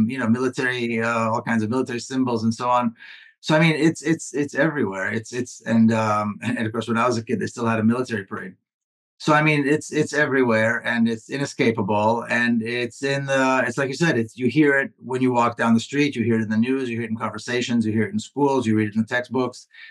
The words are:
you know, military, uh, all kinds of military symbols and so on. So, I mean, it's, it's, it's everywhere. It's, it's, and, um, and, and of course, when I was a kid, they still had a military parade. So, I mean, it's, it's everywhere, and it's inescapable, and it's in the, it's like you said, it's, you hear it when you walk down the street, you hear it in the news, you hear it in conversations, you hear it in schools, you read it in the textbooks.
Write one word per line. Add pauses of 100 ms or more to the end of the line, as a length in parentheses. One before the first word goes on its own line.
you
know,
military,
uh,
all
kinds
of
military
symbols
and
so
on. (460)
So,
I
mean,
it's,
it's,
it's
everywhere.
It's,
it's,
and,
um,
and,
and
of
course,
when
I
was
a
kid,
they
still
had
a
military
parade. (600)
So,
I
mean,
it's,
it's
everywhere,
and
it's
inescapable,
and
it's
in
the,
it's
like
you
said,
it's,
you
hear
it
when
you
walk
down
the
street,
you
hear
it
in
the
news,
you
hear
it
in
conversations,
you
hear
it
in
schools,
you
read
it
in
the
textbooks. (240)